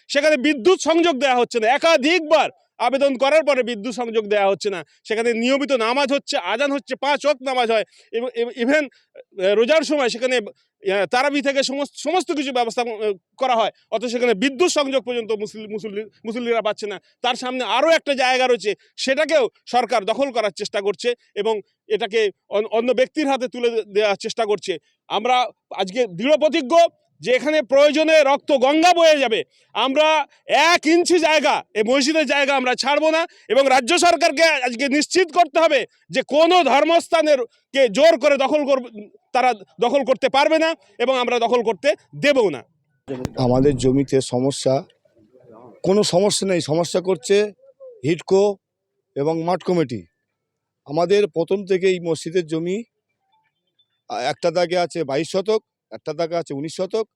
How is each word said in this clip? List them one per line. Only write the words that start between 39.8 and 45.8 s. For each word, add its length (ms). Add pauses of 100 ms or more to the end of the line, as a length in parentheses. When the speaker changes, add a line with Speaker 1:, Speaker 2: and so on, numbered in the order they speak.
Speaker 1:
দখল 220
করতে 260
পারবে 300
না 160 (240)
এবং 200
আমরা 200
দখল 240
করতে 320 (260)
দেবও 280
না। 140 (720)
Speaker 2:
আমাদের 420
জমিতে 440
সমস্যা, 600 (1000)